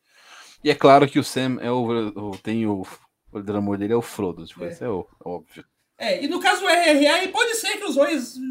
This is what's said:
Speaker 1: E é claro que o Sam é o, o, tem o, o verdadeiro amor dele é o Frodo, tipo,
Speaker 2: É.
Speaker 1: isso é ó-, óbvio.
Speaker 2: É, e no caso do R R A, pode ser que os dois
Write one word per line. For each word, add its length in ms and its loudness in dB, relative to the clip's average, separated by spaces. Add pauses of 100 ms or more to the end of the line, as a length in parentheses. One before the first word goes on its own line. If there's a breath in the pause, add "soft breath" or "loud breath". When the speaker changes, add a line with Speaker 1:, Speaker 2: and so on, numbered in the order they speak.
(640 loud breath)
Speaker 1:
E 60 2
é 60 2
claro 320 8
que 100 -6
o 60 2
Sam 380 -4
é 100 -4
o, 400 -2 (200)
o, 60 -10
tem 300 -4
o, 140 -2
o 40 -12 (460)
verdadeiro 280 -6
amor 180 -2
dele 160 -2
é 40 2
o 60 0
Frodo, 420 -8
tipo, 200 -16
Speaker 2:
É. 40 -10
Speaker 1:
isso 140 -14
é 60 -6
ó-, 180 -6 (160)
óbvio. 420 -14 (300)
Speaker 2:
É, 260 -4
e 60 -4
no 120 -4
caso 220 2
do 60 -2
R 220 4
R 180 6
A, 240 0
pode 240 0
ser 220 -4
que 80 -10
os 100 -6
dois 400 0 (160)